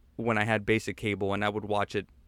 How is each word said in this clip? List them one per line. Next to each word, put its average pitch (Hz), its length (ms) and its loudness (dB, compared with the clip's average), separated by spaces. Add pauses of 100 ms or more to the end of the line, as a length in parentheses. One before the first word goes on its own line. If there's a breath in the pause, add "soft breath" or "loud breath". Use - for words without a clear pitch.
(160)
when 113 220 0
I 104 60 4
had 107 220 2
basic 107 320 0
cable, 101 360 0
and 101 100 -2
I 104 40 2
would 104 160 -2
watch 101 300 -2
it 98 120 -2 (220)